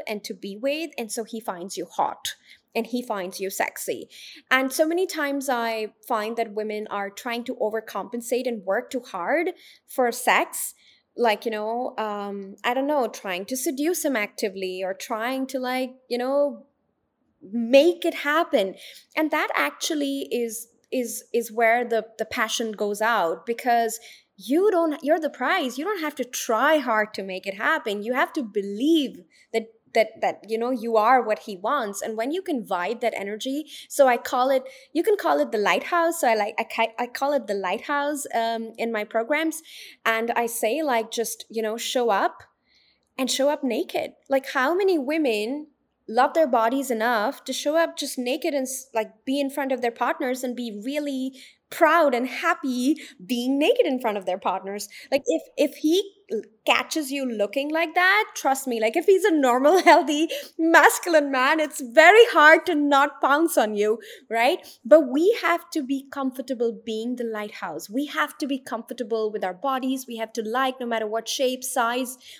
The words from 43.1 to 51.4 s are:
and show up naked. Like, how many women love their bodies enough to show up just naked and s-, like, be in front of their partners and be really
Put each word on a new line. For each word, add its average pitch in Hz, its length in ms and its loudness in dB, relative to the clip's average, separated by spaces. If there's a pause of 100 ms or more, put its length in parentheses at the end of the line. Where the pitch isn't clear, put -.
and 254 120 -2
show 277 200 2
up 294 140 -2
naked. 269 500 -4 (160)
Like, 269 200 0
how 277 260 0
many 381 220 2
women 277 680 -2 (400)
love 247 260 2
their 320 140 4
bodies 240 440 2
enough 226 540 0
to 262 80 -6
show 294 240 -2
up 330 180 0
just - 220 -8
naked 285 380 -2
and 269 80 -2
s-, - 320 -10
like, 220 300 -4
be 269 140 -2
in 269 120 -2
front 269 200 -4
of 247 100 -2
their 233 100 0
partners 254 520 -2
and 247 120 -6
be 220 280 -8
really 269 560 -6 (300)